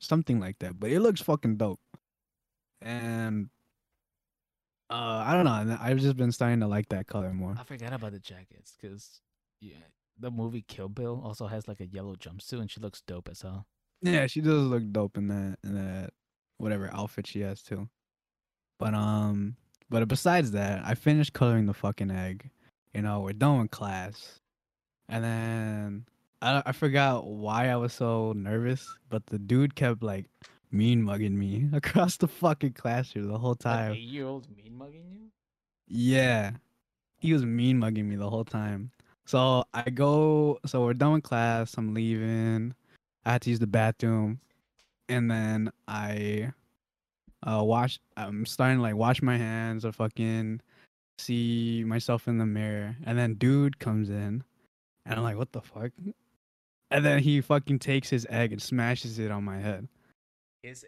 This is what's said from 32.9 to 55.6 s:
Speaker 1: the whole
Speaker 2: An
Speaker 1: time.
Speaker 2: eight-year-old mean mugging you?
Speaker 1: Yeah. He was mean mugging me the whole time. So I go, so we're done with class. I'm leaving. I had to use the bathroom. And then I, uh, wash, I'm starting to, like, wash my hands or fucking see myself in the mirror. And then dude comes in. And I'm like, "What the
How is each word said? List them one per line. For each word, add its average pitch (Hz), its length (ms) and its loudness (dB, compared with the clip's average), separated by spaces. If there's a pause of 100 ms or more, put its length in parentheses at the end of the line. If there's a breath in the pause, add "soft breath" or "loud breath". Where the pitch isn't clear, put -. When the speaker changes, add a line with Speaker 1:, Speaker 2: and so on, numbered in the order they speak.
Speaker 1:
the 104 100 -4
whole 120 140 0
Speaker 2:
An 120 60 -4
Speaker 1:
time. 113 360 0
Speaker 2:
eight-year-old 131 600 -8
mean 107 220 -20
mugging 156 320 -18
you? 214 200 -20 (580)
Speaker 1:
Yeah. 120 640 4 (640)
He 160 140 2
was 143 120 4
mean 120 340 4
mugging 110 300 0
me 104 80 -4
the 101 140 -4
whole 113 140 -2
time. 107 480 -6 (340 soft breath)
So 127 380 4 (100)
I 120 160 -4
go, 147 760 4
so 127 180 0
we're 120 100 4
done 143 200 4
with 151 100 2
class. 117 520 0
I'm 110 180 -2
leaving. 113 800 0 (500 soft breath)
I 117 80 2
had 123 100 2
to 120 80 -2
use 120 80 2
the 113 80 2
bathroom. 110 720 2 (680)
And 120 220 2
then 110 400 0 (180)
I, 104 640 -4 (920)
uh, 110 180 2
wash, 117 340 2 (180)
I'm 104 300 -6
starting 131 320 2
to, 123 40 2
like, 110 120 0
wash 117 280 2
my 123 140 2
hands 113 480 -2
or 113 80 -2
fucking 113 680 -2 (580 soft breath)
see 117 640 0
myself 117 440 0
in 117 100 2
the 113 80 2
mirror. 107 580 -2
And 117 140 0
then 117 160 2
dude 135 460 4
comes 107 280 0
in. 104 340 -4 (640)
And 110 120 -4
I'm 113 40 -2
like, 113 140 -4
"What 123 160 -6
the 110 100 -10